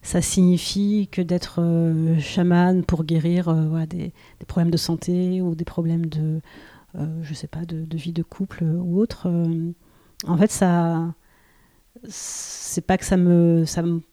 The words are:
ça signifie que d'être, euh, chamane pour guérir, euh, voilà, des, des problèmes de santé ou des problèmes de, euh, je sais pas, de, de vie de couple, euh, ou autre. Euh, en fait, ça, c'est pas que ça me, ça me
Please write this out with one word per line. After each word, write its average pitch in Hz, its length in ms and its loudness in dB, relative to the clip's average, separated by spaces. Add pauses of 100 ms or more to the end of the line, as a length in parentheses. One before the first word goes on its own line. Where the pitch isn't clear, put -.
ça - 180 -2
signifie 196 880 2
que 185 120 -2
d'être, 175 380 -2
euh, 165 580 2
chamane 175 680 2
pour 165 200 0
guérir, 165 440 0
euh, 160 200 2
voilà, 160 180 -2
des, 170 260 -8 (280)
des - 60 -16
problèmes 170 240 0
de 170 60 2
santé 180 640 0
ou 175 120 -2
des 165 100 -6
problèmes 165 420 -2
de, 156 340 -2 (560)
euh, 147 100 -6 (160)
je 151 120 -8
sais 156 140 -12
pas, 165 160 -10
de, 165 200 -8
de 160 120 -8
vie 165 160 -6
de 165 100 -4
couple, - 420 -6
euh, 160 120 0
ou 180 240 0
autre. - 260 -2
Euh, 170 460 -2 (540)
en 175 100 0
fait, 202 140 4
ça, 170 640 0 (920)
c'est - 840 -10
pas 190 120 2
que - 60 -6
ça 196 120 2
me, 170 480 6
ça 165 180 -4
me 170 200 -2 (100)